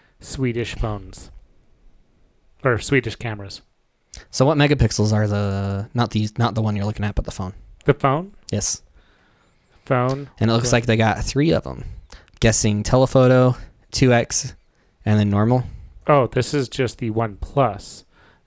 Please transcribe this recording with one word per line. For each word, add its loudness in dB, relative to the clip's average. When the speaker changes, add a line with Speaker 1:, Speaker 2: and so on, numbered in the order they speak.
Speaker 1:
Swedish -4
phones. -6
Or 2
Swedish 0
cameras. -12
Speaker 2:
So 2
what 2
megapixels 2
are 2
the, -2
not -2
these, -2
not 0
the -2
one 0
you're -4
looking -6
at, -4
but -2
the -12
phone? -10
Speaker 1:
The 6
phone? -2
Speaker 2:
Yes. -4
Speaker 1:
Phone. -2
Speaker 2:
And 2
it 2
looks 2
Speaker 1:
Yeah. 2
Speaker 2:
like 0
they 2
got 0
three 0
of 0
'em. -12
Guessing 2
telephoto, 4
two 4
X, 0
and 4
then 2
normal. 2
Speaker 1:
Oh, 4
this -2
is 0
just -4
the -4
OnePlus. -4